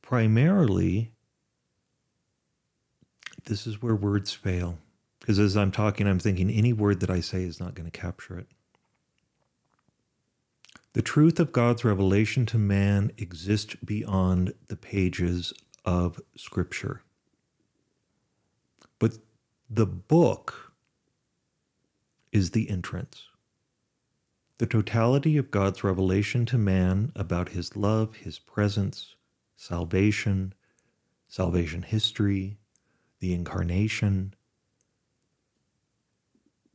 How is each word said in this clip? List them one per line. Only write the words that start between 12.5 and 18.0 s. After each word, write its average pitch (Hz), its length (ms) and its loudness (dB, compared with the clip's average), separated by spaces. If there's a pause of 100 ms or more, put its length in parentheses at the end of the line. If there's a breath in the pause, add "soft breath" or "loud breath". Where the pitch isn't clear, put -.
man 101 600 2
exists 95 680 -4
beyond 92 680 0 (140)
the - 100 -10
pages 90 760 -2 (320)
of 87 380 0 (160)
Scripture. - 640 -8 (2000)